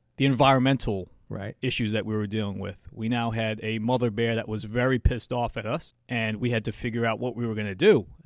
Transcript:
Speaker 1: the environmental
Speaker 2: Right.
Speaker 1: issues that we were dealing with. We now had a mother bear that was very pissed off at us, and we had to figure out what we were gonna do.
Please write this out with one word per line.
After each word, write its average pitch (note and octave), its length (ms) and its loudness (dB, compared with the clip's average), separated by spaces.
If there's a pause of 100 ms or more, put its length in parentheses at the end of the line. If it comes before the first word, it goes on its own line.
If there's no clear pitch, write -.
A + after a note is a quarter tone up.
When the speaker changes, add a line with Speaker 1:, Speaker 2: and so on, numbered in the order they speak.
(160)
Speaker 1:
the C3 100 2
environmental C3 840 4 (220)
Speaker 2:
Right. G2+ 300 -8
Speaker 1:
issues B2 300 0
that A2 120 0
we G#2+ 120 -4
were G#2+ 100 -2
dealing G2+ 320 -4
with. F#2+ 180 -8 (140)
We A2+ 180 -6
now A#2 220 0
had A2 320 -2
a A2 160 -2
mother A#2+ 320 2
bear A#2 240 0
that A2+ 140 -2
was G#2+ 160 -4
very B2 340 2
pissed B2 340 0
off A#2+ 240 -4
at G#2 80 -6
us, B2+ 300 -6 (140)
and A2+ 320 -2
we A#2+ 100 0
had A2 140 0
to A2+ 80 -4
figure A#2 340 -2
out A2 140 0
what A#2+ 160 -4
we A#2+ 100 -4
were A2+ 80 -4
gonna G#2 220 -4
do. D#3 300 6 (200)